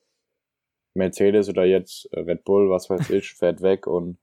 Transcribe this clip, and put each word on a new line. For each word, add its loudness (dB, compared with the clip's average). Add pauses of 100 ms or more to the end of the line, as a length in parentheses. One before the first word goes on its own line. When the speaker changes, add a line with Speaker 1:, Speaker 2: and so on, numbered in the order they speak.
(960)
Speaker 1:
Mercedes 2
oder 0
jetzt 0
Red -6
Bull, 2
was -2
weiß -2
ich, -2
Speaker 2:
<laughs> -20
Speaker 1:
fährt -2
weg 0
und -4